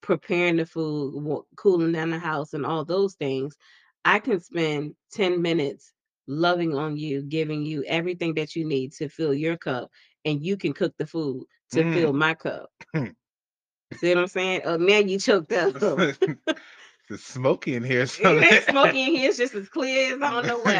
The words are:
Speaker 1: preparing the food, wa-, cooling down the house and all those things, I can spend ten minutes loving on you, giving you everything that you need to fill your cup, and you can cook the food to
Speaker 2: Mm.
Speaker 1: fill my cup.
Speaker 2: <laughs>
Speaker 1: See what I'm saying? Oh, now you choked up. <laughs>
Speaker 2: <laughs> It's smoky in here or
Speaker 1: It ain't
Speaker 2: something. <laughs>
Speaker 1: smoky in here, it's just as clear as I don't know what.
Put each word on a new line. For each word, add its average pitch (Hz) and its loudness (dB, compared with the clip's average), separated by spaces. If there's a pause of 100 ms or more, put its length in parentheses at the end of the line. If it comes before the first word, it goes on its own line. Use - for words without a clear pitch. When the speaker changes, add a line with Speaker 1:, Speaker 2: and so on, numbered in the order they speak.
Speaker 1:
preparing 175 0
the 165 0
food, 151 -4
wa-, 147 -4 (140)
cooling 170 2
down 160 -2
the 165 -2
house 156 -6
and 139 -4
all 156 -2
those 190 -2
things, 139 -4 (480)
I 196 4
can 202 -2
spend 151 -4 (180)
ten 180 0
minutes 165 -2 (340)
loving 165 0
on 151 -4
you, 147 -4
giving 151 -4
you 151 -4
everything 170 -2
that 156 -6
you 165 -4
need 135 -2
to 147 -6
fill 151 -2
your 160 -2
cup, 123 -6 (340)
and 147 -2
you 190 -2
can 160 -4
cook 165 -4
the 156 -4
food 143 -6 (280)
to 160 2
Speaker 2:
Mm. 165 0
Speaker 1:
fill 160 2
my 156 2
cup. 110 -8 (240)
Speaker 2:
<laughs> 127 -4 (800)
Speaker 1:
See 170 -2
what 175 4
I'm 180 2
saying? 185 -2
Oh, 165 0
now 190 6
you 196 2
choked 196 2
up. 320 2
<laughs> 196 0
Speaker 2:
<laughs> - 0 (540)
It's 101 -14
smoky 131 0
in 117 -4
here 127 2
or 127 0 (120)
Speaker 1:
It 165 6
ain't - 6
Speaker 2:
something. - -
<laughs> - -
Speaker 1:
smoky 277 4
in 269 0
here, 262 4
it's - 0
just 247 -2
as 202 -8
clear 262 -2
as 277 -8
I 285 0
don't 240 -2
know 240 -2
what. 208 2